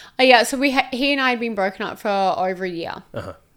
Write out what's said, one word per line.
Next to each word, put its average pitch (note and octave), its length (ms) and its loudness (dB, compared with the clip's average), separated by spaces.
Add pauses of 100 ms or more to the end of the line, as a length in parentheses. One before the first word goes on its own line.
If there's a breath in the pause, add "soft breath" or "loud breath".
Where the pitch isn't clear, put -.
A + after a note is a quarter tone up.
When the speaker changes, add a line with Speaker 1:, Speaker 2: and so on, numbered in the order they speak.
(180 loud breath)
Speaker 1:
Oh, C4 60 6
yeah, B3 180 8
so B3 160 -2
we C#4 140 2
ha-, C4+ 200 0
he C#4 200 0
and C#4 80 0
I C4 100 2
had A#3+ 100 -2
been A#3 140 -4
broken G3 320 -4
up - 140 -10
for - 80 -4
over F#3+ 560 0
a F#3+ 60 -4
year. E3+ 320 -8 (120)
Speaker 2:
Uh-huh. - 200 -10 (220)